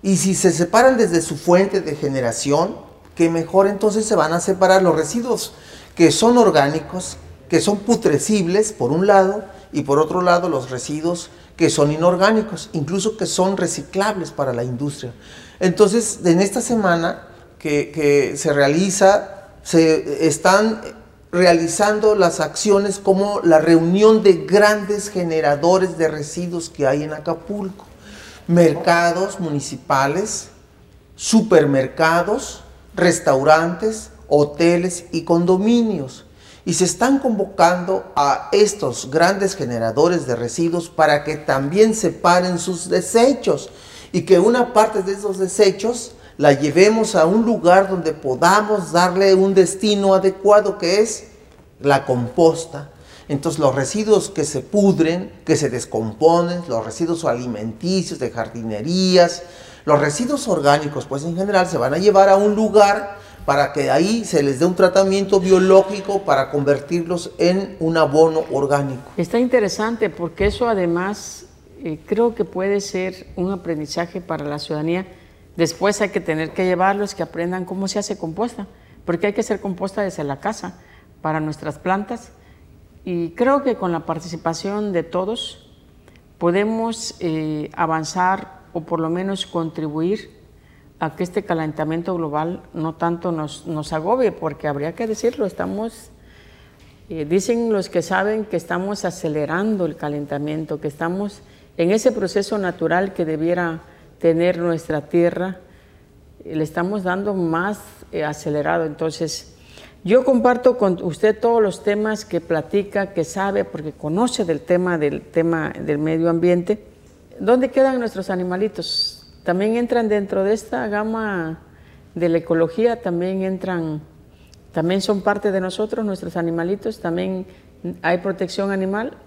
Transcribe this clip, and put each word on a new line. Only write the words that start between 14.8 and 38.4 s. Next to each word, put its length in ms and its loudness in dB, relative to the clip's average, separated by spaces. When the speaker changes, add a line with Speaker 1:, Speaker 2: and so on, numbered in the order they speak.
Speaker 1:
Entonces, 640 2
en 160 4
esta 220 0
semana 680 -2
que, 340 -2
que 460 2
se 160 0
realiza, 960 2
se 680 2
están 520 2
realizando 840 2
las 240 2
acciones 580 0
como 460 0
la 160 8
reunión 640 6
de 220 4
grandes 640 2
generadores 880 0
de 100 2
residuos 640 -6
que 180 -2
hay 160 0
en 100 -8
Acapulco. 720 -8
Mercados 920 2
municipales, 1080 -4
supermercados, 1500 2
restaurantes, 1120 2
hoteles 840 2
y 120 -4
condominios. 1040 0
Y 80 -2
se 120 2
están 340 0
convocando 960 0
a 360 0